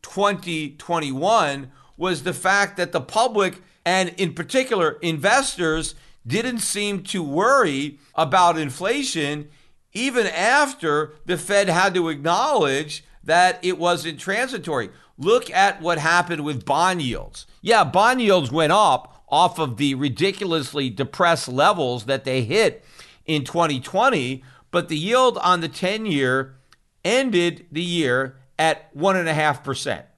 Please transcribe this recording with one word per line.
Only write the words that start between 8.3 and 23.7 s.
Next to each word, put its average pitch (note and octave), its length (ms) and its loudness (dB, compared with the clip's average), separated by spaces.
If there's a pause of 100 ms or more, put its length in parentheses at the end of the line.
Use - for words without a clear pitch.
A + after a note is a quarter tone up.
inflation D#3 920 -4 (440)
even B3 340 -2
after E3+ 880 0 (120)
the F3+ 100 -2
Fed G3+ 320 0
had F3+ 260 2
to F3 140 0
acknowledge D#3 960 0 (180)
that F3+ 400 4
it F3+ 160 0
wasn't E3 400 -2
transitory. F#3+ 680 -4 (300)
Look G#3+ 320 2
at G3 320 2
what E3 160 0
happened E3+ 460 2
with C#3+ 200 -6
bond E3+ 380 2
yields. G#2 440 -8 (140)
Yeah, G#3+ 240 4
bond A3 380 2
yields F3+ 280 4
went D#3 220 2
up F#3 560 2
off E3 300 2
of C3+ 180 -4
the C#3+ 180 0
ridiculously D3 960 -2
depressed D3+ 580 0
levels B2+ 580 2
that C3+ 180 -2
they C3 180 0
hit E3 420 0 (420)
in D3+ 180 -2
twenty D3+ 360 -2